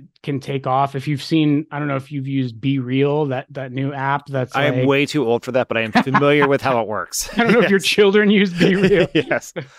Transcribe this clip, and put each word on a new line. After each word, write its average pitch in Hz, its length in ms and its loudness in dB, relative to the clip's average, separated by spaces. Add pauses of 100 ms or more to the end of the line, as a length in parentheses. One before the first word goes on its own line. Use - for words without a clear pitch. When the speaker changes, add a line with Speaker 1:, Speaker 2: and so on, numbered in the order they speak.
(220)
Speaker 1:
can 143 180 -6
take 135 260 -8
off. 135 280 -2
If 139 140 -8
you've 143 140 -4
seen, 151 480 0
I 143 80 -10
don't 147 100 -6
know 139 80 -4
if 135 160 -10
you've 135 160 -8
used 127 320 -4
Be 135 180 0
Real, 139 480 0
that, 131 240 -6
that 131 220 -12
new 135 200 -4
app 139 340 -4
that's 131 280 -6
Speaker 2:
I 143 120 2
am 147 120 0
Speaker 1:
like 131 80 2
Speaker 2:
way 139 200 2
too 139 200 -2
old 117 180 0
for 127 80 -10
that, 123 160 0
but 113 80 -2
I 113 60 0
am 110 100 -6
familiar 143 560 2
with 139 140 2
how 127 180 0
it 107 80 -4
works. 98 440 -8
Speaker 1:
<laughs> - 60 -6
I 233 40 2
don't 233 100 2
know 233 80 4
if 175 100 4
your 196 100 4
Speaker 2:
Yes. 196 80 -6
Speaker 1:
children 208 420 4
use 202 260 4
Be 175 200 4
Real. 190 340 4
Speaker 2:
<laughs> - 40 -20
Yes. 143 380 -2 (260)